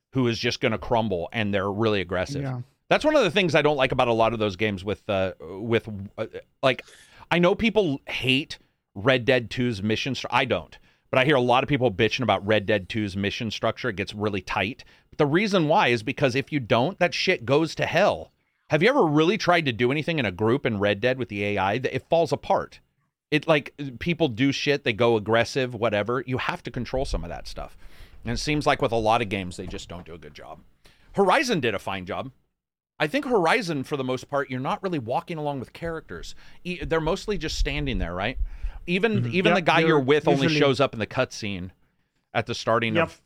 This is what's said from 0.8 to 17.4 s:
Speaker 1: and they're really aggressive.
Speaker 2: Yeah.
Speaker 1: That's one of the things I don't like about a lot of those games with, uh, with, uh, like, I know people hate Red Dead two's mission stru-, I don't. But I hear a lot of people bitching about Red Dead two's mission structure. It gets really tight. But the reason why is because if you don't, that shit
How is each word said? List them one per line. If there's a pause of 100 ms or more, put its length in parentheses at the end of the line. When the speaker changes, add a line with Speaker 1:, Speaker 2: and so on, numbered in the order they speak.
Speaker 1:
and
they're
really
aggressive.
Speaker 2:
Yeah. (280)
Speaker 1:
That's
one
of
the
things
I
don't
like
about
a
lot
of
those
games
with,
uh,
with, (300)
uh, (340)
like, (460)
I
know
people
hate (340)
Red
Dead
two's
mission
stru-,
I
don't. (320)
But
I
hear
a
lot
of
people
bitching
about
Red
Dead
two's
mission
structure.
It
gets
really
tight. (260)
But
the
reason
why
is
because
if
you
don't,
that
shit